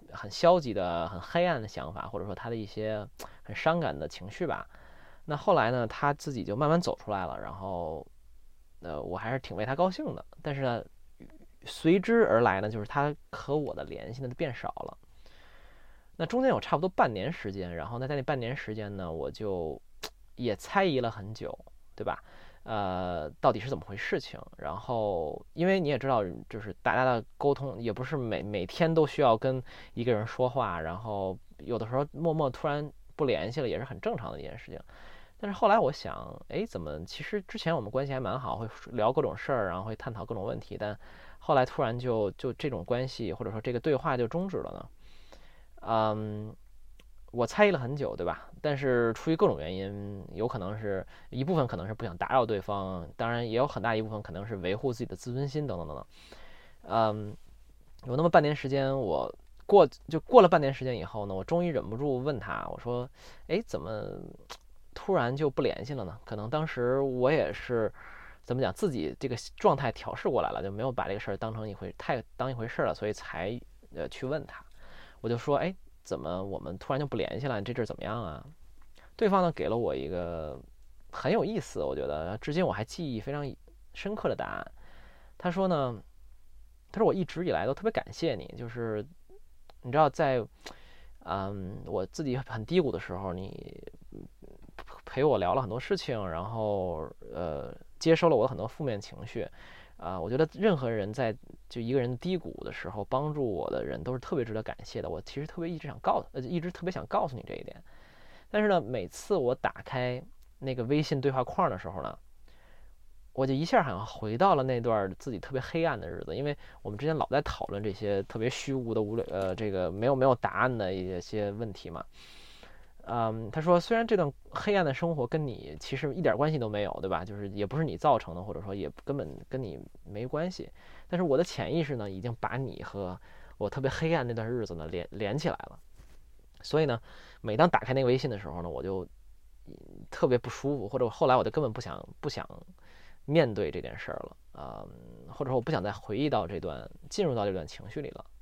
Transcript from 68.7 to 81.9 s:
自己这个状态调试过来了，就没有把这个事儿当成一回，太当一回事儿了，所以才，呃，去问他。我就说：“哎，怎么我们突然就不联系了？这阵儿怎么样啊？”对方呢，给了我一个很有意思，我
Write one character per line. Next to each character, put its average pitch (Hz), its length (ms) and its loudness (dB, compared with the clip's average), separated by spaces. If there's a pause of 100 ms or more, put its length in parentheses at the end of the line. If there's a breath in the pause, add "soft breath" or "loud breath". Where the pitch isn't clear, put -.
自 190 180 0
己 78 300 -2
这 139 80 -2
个 120 80 -2 (200)
状 175 200 6
态 131 160 0
调 - 200 -8
试 - 160 -2
过 120 140 4
来 65 80 0
了， 55 100 -4
就 98 120 -4
没 104 100 -4
有 131 80 0
把 - 160 -2
这 98 80 -2
个 107 60 -4
事 - 100 -6
儿 98 60 -2
当 110 180 -4
成 110 140 -6
一 98 60 -8
回， 92 220 -8
太 135 240 -2 (160)
当 127 140 -2
一 127 40 -4
回 113 120 -4
事 151 160 -2
儿 131 40 4
了， 80 80 2
所 - 120 -4
以 107 60 0
才， 101 480 -6 (340)
呃， - 140 -4
去 - 180 -8
问 147 200 -2
他。 - 180 -16 (580 loud breath)
我 117 60 -2
就 117 80 2
说 139 220 2
：“哎， 185 160 0 (300)
怎 69 160 -4
么 90 240 -4
我 98 140 -4
们 82 200 -8
突 - 140 -2
然 139 80 0
就 147 60 -2
不 131 100 -4
联 101 240 -2
系 139 80 -2
了？ 113 120 -2
这 104 120 -4
阵 117 100 0
儿 107 40 -2
怎 - 100 -6
么 - 80 -8
样 113 180 -4
啊？” 78 240 -8 (720 soft breath)
对 220 120 4
方 190 140 6
呢， 175 80 6
给 78 160 -2
了 107 100 2
我 87 200 2
一 67 120 -4
个 82 520 -4 (500)
很 - 220 0
有 214 100 4
意 208 160 -2
思， - 240 -4
我 67 140 -2